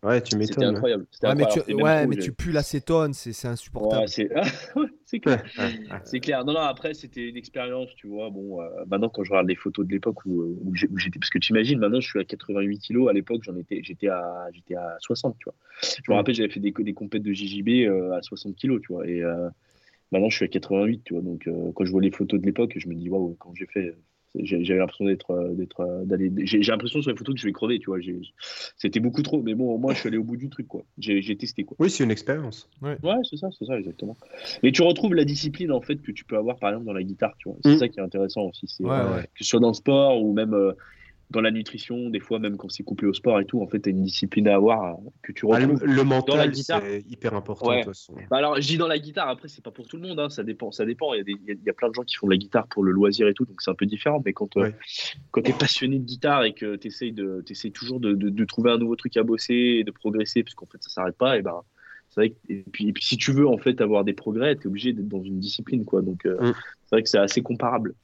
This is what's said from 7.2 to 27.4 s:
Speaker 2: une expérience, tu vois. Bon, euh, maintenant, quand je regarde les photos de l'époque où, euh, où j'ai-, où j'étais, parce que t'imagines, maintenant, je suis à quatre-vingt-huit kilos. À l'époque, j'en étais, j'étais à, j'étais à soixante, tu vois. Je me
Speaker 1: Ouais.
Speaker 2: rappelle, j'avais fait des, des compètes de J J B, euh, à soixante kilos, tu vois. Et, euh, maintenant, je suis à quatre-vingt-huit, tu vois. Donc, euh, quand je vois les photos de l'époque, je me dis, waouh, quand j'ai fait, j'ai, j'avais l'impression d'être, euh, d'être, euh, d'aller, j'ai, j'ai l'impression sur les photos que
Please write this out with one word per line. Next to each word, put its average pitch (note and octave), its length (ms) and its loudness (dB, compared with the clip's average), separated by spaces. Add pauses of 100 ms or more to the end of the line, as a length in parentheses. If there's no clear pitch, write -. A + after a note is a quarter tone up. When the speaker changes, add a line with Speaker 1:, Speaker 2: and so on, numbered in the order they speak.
Speaker 2:
une A#2+ 80 -12
expérience, B2 640 -8
tu - 100 -18
vois. G#2+ 220 -8
Bon, G2 320 -10
euh, E2 80 -10 (200)
maintenant, G2+ 200 0
quand G2+ 160 -4
je F#2 60 -4
regarde F#2 180 4
les F2+ 60 2
photos G2 300 -4
de F2+ 60 -4
l'époque G2+ 340 -2
où, F2+ 160 0
euh, E2+ 220 -4
où F#2 100 -2
j'ai-, F2+ 160 0
où F#2+ 80 -4
j'étais, F2+ 220 -4
parce - 100 -2
que - 80 -2
t'imagines, A2+ 420 2
maintenant, A2 200 2
je B2+ 80 -6
suis - 100 -4
à G2 60 0
quatre-vingt-huit G2+ 560 -4
kilos. A#2+ 300 2
À - 40 4
l'époque, A2 300 0
j'en F2+ 140 -10
étais, F2 260 -8
j'étais F#2 240 -4
à, F2 460 -4
j'étais F2 220 -10
à E2+ 260 -8
soixante, A#2 360 -4
tu - 60 -20
vois. - 120 -14 (280)
Je - 40 -4 (200)
me - 60 4
Speaker 1:
Ouais. - 20 6
Speaker 2:
rappelle, G2+ 200 4
j'avais A2 140 0
fait G2+ 120 -8
des, G2+ 100 0
des G#2 220 -4
compètes G#2 300 -6
de G#2 100 -2
J G2 160 -6
J G2+ 120 -6
B, G2+ 80 0 (160)
euh, F#2 320 2
à F2 40 -4
soixante G2 340 -12
kilos, C3 260 -2
tu - 120 -10
vois. E2 120 -6
Et, F2 160 -2
euh, E2+ 280 -2 (640)
maintenant, G2 160 4
je - 80 -2
suis G2+ 80 2
à - 20 -2
quatre-vingt-huit, G#2 560 0
tu - 100 -8
vois. F2 100 -2
Donc, F2 220 -6
euh, E2+ 300 -4
quand F#2+ 80 0
je F#2 80 0
vois F#2+ 100 4
les G2 100 4
photos G2 280 0
de F2+ 60 -2
l'époque, - 320 2
je F2 100 -8
me E2+ 80 -6
dis, E2+ 140 -6
waouh, F2+ 280 0
quand F2 160 -20
j'ai F#2 120 -10
fait, F2+ 280 -4 (420)
j'ai, F#2+ 280 0
j'avais F#2 160 4
l'impression F#2+ 260 0
d'être, F#2+ 260 0
euh, F2+ 240 -2
d'être, F2+ 240 -6
euh, F2+ 260 -4
d'aller, F#2+ 260 2 (140)
j'ai, G#2 160 4
j'ai A2+ 100 4
l'impression A#2+ 300 -2
sur C#3+ 80 -2
les A2+ 80 -2
photos - 160 -4
que B2+ 80 -6